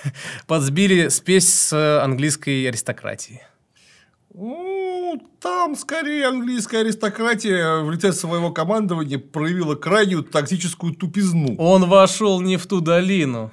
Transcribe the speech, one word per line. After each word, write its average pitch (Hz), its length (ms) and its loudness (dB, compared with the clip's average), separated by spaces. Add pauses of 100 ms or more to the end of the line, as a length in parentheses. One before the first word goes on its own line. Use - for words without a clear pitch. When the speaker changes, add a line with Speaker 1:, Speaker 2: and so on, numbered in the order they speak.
Speaker 1:
<laughs> - 440 -10
подсбили 160 640 2
спесь 180 440 2
с 151 500 2
английской 135 640 -2
аристократией. 113 720 -8 (920)
Speaker 2:
Ну, 359 880 -8 (200)
там 359 340 -2
скорее 294 520 -2
английская 247 520 -4
аристократия 214 1040 0
в 151 80 -4
лице 175 220 0
своего 170 380 -2
командования 170 680 -2
проявила 156 560 -2
крайнюю 180 480 2
тактическую 165 720 -4
тупизну. 170 600 -2
Speaker 1:
Он 185 320 6
вошел 190 520 6
не 185 140 0
в 175 100 -4
ту 196 140 -2
долину. 165 720 0